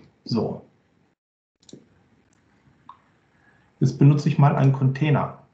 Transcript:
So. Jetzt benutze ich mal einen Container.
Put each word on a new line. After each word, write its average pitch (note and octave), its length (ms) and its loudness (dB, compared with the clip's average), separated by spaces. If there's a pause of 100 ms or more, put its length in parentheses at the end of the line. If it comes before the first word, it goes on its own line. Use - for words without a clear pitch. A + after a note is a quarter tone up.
(240)
So. - 360 -6 (3250)
Jetzt - 180 -2
benutze D3 300 4
ich - 100 -2
mal C#3+ 160 2
einen C3+ 200 2
Container. C3 640 -2 (160)